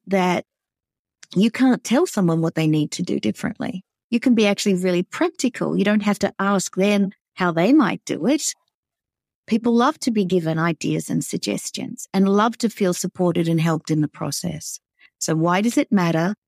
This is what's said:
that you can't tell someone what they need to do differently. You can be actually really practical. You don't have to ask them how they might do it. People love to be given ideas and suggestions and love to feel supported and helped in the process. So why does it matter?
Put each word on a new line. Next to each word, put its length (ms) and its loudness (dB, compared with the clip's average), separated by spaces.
that 360 0
you 180 2
can't 340 2
tell 200 2
someone 360 0
what 140 -2
they 120 0
need 240 0
to 120 -6
do 140 -2
differently. 680 -6
You 100 -2
can 160 2
be 100 4
actually 300 2
really 280 0
practical. 720 -4
You 80 2
don't 180 2
have 160 0
to 180 -2
ask 380 -2
them 360 2
how 180 0
they 180 2
might 320 4
do 240 -4
it. 260 0
People 260 0
love 280 2
to 100 0
be 140 0
given 340 0
ideas 500 -2
and 140 -2
suggestions 920 -8
and 140 4
love 320 2
to 100 -2
feel 240 -2
supported 540 -2
and 120 2
helped 300 -2
in 120 2
the 60 0
process. 720 -8
So 180 -2
why 260 2
does 160 0
it 140 0
matter? 440 2